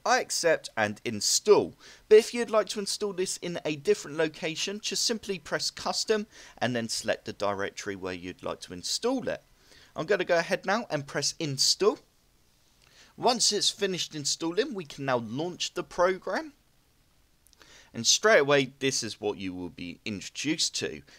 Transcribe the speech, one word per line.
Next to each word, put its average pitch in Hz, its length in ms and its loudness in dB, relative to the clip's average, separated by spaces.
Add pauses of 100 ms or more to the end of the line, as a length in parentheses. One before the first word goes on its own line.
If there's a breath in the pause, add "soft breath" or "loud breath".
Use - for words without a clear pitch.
"I 240 140 4
accept," - 540 0
and 208 300 0
install. 113 680 4 (340 loud breath)
But 214 100 12
if 226 140 4
you'd 233 180 -2
like 208 200 2
to 220 100 -6
install 202 320 -4
this 180 240 -4
in 175 280 -6
a 156 120 -2
different 151 400 -2
location, 160 640 -4
just - 240 -2
simply 202 340 -2
press - 320 -4
custom 214 560 -2 (320 loud breath)
and 120 160 0
then 117 140 -2
select - 380 -2
the 107 80 -8
directory 101 600 -4
where 92 200 -6
you'd 87 280 -10
like 85 200 -6
to - 100 -14
install 220 560 -4
it. 78 160 -4 (500 loud breath)
I'm 156 120 -6
gonna 180 180 2
go 170 140 4
ahead 170 260 -2
now 202 240 0
and 143 180 -4
press 143 320 -4
install. 170 600 2 (1200 soft breath)
Once 220 320 2
it's 202 200 0
finished 185 440 -4
installing, 170 600 -2
we 190 100 -8
can 139 220 -10
now 131 100 2
launch 131 560 -4
the 175 100 -4
program. 185 680 0 (1400 loud breath)
And 113 120 -4
straight 214 340 6
away, 143 380 4
this 135 240 0
is 110 160 -8
what 104 200 -2
you 92 160 -6
will 90 160 -8
be 85 340 -12
introduced 113 760 -4
to. 73 200 -4 (180 loud breath)